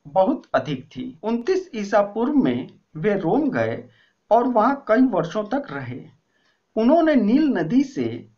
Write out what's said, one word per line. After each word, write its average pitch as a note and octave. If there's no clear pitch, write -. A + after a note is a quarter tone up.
बहुत F#3+
अधिक D3
थी। B2+
उनतीस A#3
ईसा G3+
पूर्व A#3+
में D3
वे G3
रोम G#3+
गए A#2
और A#3+
वहां A#3+
कई B3
वर्षों G3
तक G3
रहे। C3
उन्होंने D4+
नील B3+
नदी G3
से A#2+